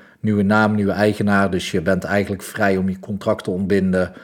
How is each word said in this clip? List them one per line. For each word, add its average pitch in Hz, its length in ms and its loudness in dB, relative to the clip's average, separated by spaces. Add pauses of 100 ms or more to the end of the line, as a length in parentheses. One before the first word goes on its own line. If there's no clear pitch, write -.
(240)
nieuwe 104 200 2
naam, 107 320 4
nieuwe 98 160 2
eigenaar. 101 600 2
Dus 90 200 -4
je 92 100 0
bent 90 220 0
eigenlijk 98 400 -2
vrij 98 340 0
om 95 120 -2
je 92 100 -6
contract 104 440 -4
te 104 80 -4
ontbinden. 92 640 0 (100)